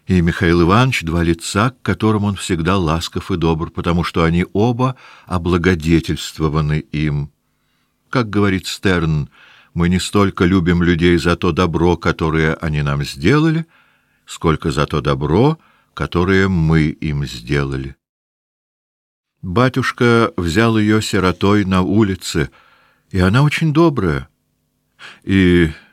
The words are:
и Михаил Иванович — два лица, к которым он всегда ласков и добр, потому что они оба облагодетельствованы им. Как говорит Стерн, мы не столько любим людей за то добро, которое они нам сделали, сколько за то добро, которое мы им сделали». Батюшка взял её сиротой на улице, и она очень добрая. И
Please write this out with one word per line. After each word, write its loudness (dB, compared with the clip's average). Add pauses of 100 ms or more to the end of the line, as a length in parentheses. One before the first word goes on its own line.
и 2
Михаил 2
Иванович — 2
два -2
лица, -2
к -20
которым -2
он -2
всегда -2
ласков -4
и -4
добр, -2
потому -2
что -2
они 2
оба -2 (300)
облагодетельствованы 0 (120)
им. -4 (800)
Как -2
говорит 0
Стерн, -2 (440)
мы 0
не 2
столько 0
любим 2
людей 4
за 0
то -2
добро, 0
которое -2
они -4
нам -2
сделали, 0 (600)
сколько -4
за -2
то -4
добро, 0 (340)
которое 0
мы 2
им -6
сделали». -6 (1500)
Батюшка 2
взял 2
её 2
сиротой 0
на 0
улице, 0 (580)
и -4
она 4
очень 0
добрая. 0 (920)
И 4 (220)